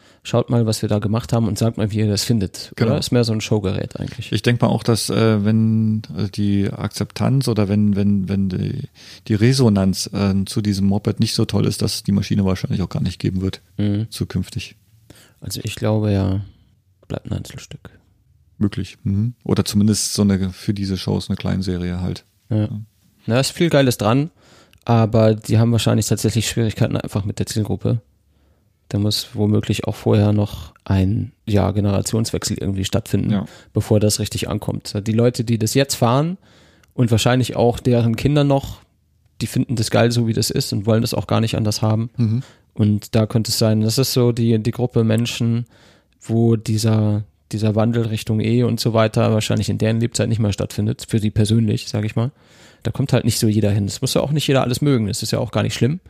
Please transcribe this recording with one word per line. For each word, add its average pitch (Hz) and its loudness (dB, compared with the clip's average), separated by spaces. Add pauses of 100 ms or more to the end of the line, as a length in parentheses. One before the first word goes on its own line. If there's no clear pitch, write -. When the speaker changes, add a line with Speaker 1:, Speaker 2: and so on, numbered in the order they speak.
(240)
Speaker 1:
schaut - -2
mal, 117 2
was 110 -2
wir 104 0
da 104 0
gemacht 107 -2
haben 117 2
und 104 -2
sagt 113 0
mal, 104 0
wie 107 -2
ihr 107 2
das 101 0
findet. - -2
Speaker 2:
Genau. 113 2
Speaker 1:
Oder? 147 0
Ist - -4
mehr 123 4
so 113 0
ein 107 -2
Showgerät 101 -2
eigentlich. - -10
Speaker 2:
Ich 107 0
denk 120 2
mal 120 4
auch, 120 0
dass, - 0
äh, 110 2
wenn, 110 2 (120)
äh, 101 -4
die 101 0
Akzeptanz 113 -2
oder 107 2
wenn, 104 2
wenn, 101 0
wenn 98 0
die, 98 -4 (440)
die 113 0
Resonanz, 107 4
äh, 98 0
zu - -4
diesem 101 0
Moped 101 0
nicht 113 0
so 113 2
toll 104 0
ist, 107 -2
dass 104 -2
es - -10
die - -2
Maschine 98 0
wahrscheinlich 92 -2
auch 82 -4
gar - -4
nicht 92 -4
geben 95 -2
wird, 95 -4 (160)
Speaker 1:
Mhm. 104 -2
Speaker 2:
zukünftig. - -8 (640)
Speaker 1:
Also - -10
ich 107 -8
glaube 107 0
ja, 98 0 (680)
bleibt - -10
ein 92 -2
Einzelstück. - -16 (680)
Speaker 2:
Möglich. - -4
Mhm. 104 -2 (100)
Oder 101 2
zumindest 104 2
so 104 0
eine, 95 2
für 101 -4
diese 98 -4
Shows 98 -4
eine 98 -2
Kleinserie 92 -4
halt. 92 -6 (260)
Speaker 1:
Ja. 110 0
Speaker 2:
Ja. 107 0 (560)
Speaker 1:
Na, 117 0
ist 139 -2
viel 170 0
Geiles 139 4
dran, 127 0 (560)
aber 110 4
die 110 0
haben 117 4
wahrscheinlich 113 2
tatsächlich 110 0
Schwierigkeiten - 0
einfach - -4
mit 107 -4
der 104 -2
Zielgruppe. 107 -2 (880)
Da 104 -2
muss 104 -2
womöglich 104 0
auch 104 -4
vorher 104 2
noch - -4 (100)
ein, 98 0 (140)
ja, 98 2
Generationswechsel 101 -2
irgendwie 95 -4
stattfinden, 98 -2
Speaker 2:
Ja. 101 -2 (280)
Speaker 1:
bevor 107 0
das 107 2
richtig - -6
ankommt. - -6 (140)
Die 110 0
Leute, 120 2
die 113 0
das 110 0
jetzt 135 0
fahren 139 2 (560)
und 120 2
wahrscheinlich 120 2
auch 117 2
deren 117 2
Kinder 143 2
noch, 139 0 (600)
die 117 -4
finden 123 -2
das 110 -2
geil, 117 4
so 117 0
wie 110 0
das - -2
ist - -4
und 104 -2
wollen 113 4
das 117 -2
auch - -4
gar 110 2
nicht 113 -2
anders 107 -2
haben. 113 0
Speaker 2:
Mhm. 117 0 (300)
Speaker 1:
Und 104 0
da 107 4
könnte 110 -2
es - -2
sein, 110 2
das 110 0
ist 135 0
so 120 4
die, 117 2
die 113 -2
Gruppe 120 0
Menschen, 117 0 (560)
wo 117 2
dieser, 107 0 (280)
dieser 107 0
Wandel 113 2
Richtung 110 -2
E 117 2
und 117 0
so 113 -2
weiter 110 2
wahrscheinlich 107 0
in 104 -2
deren 113 0
Lebzeit 113 -2
nicht 107 -2
mehr 101 0
stattfindet, - -4
für 113 0
sie 104 0
persönlich, 110 0
sag 107 -4
ich 107 -6
mal. 120 -2 (520)
Da 107 -4
kommt - -2
halt - 2
nicht 110 0
so 113 2
jeder 104 2
hin. 101 0
Es - -8
muss 127 -2
ja - 2
auch 135 -2
nicht 151 -2
jeder 135 2
alles 123 -4
mögen, 131 2
das 110 -6
ist 107 -6
ja 110 0
auch 113 -4
gar 107 0
nicht 107 -2
schlimm. 147 0 (100)